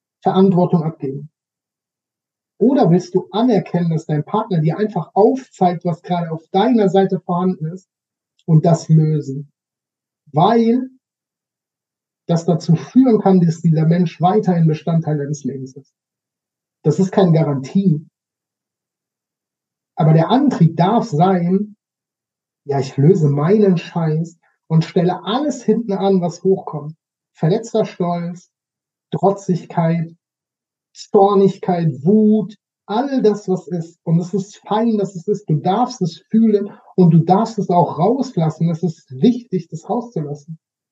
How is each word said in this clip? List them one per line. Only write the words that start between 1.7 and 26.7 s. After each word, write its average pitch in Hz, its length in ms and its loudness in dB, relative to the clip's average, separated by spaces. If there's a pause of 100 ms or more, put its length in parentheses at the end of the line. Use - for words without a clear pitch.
Oder 254 260 4
willst 175 240 0
du 185 180 -2
anerkennen, 190 580 -2
dass 156 160 -4
dein 151 180 -4
Partner 214 380 -4
dir 160 160 -2
einfach 202 380 -6
aufzeigt, 190 680 0
was 170 180 -6
gerade 170 300 -6
auf 160 200 -12
deiner 214 360 2
Seite 190 320 0
vorhanden 180 460 -4
ist 170 240 -12 (560)
und 156 200 4
das 165 220 2
lösen? 151 640 0 (800)
Weil 226 580 2 (1400)
das 165 200 -4
dazu 165 320 0
führen 240 420 2
kann, 190 220 4
dass 165 180 0
dieser 160 260 2
Mensch 165 360 0
weiterhin 180 460 2
Bestandteil 156 500 -2
deines 143 260 -6
Lebens 131 320 -10
ist. - 180 -20 (880)
Das 151 160 0
ist 190 120 0
keine 180 220 2
Garantie. 156 720 -2 (1900)
Aber 156 180 2
der 160 160 2
Antrieb 247 480 2
darf 202 260 2
sein, 180 720 0 (880)
ja, 139 160 -4
ich - 160 -6
löse 151 320 2
meinen 175 500 2
Scheiß 160 600 -6 (280)
und 160 180 0
stelle 180 400 -2
alles 262 380 -4
hinten 220 280 -2
an, 190 300 0
was 170 220 -6
hochkommt. 160 520 -4 (380)